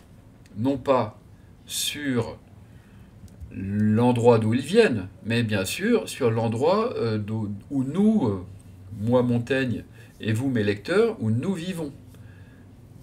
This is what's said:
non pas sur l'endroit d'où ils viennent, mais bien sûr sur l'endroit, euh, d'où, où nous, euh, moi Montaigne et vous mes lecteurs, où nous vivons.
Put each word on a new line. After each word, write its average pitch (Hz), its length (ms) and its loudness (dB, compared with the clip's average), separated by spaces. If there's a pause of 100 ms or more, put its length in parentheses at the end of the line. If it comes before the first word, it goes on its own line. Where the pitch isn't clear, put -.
(560)
non 135 220 -2
pas 127 420 0 (460)
sur 135 720 -4 (1160)
l'endroit 110 840 4
d'où 110 160 2
ils 131 80 0
viennent, 151 460 2 (160)
mais 117 180 0
bien 104 240 0
sûr 220 420 0
sur 123 220 0
l'endroit, 117 640 0
euh, 110 220 -2
d'où, 104 360 -6 (160)
où 135 140 -2
nous, 196 420 2
euh, 95 180 -4 (560)
moi 120 220 2
Montaigne 120 640 -2 (340)
et - 140 -2
vous 123 160 -2
mes 120 160 0
lecteurs, 185 560 0
où 110 100 -2
nous 139 220 0
vivons. 165 400 -6 (1120)